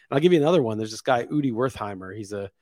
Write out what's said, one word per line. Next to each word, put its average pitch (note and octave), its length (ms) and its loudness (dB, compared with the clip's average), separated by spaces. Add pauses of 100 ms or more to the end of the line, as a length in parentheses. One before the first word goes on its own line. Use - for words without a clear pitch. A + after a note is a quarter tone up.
And - 80 -6
I'll C#3+ 60 4
give F3+ 120 6
you E3 60 6
another D#3 220 4
one. A2 160 -2
There's A2 140 -4
this A2 100 -14
guy, A#2+ 240 0
Udi C#3+ 260 -2
Wertheimer. G2+ 640 -6
He's G#2 160 -12
a G2+ 200 -8 (100)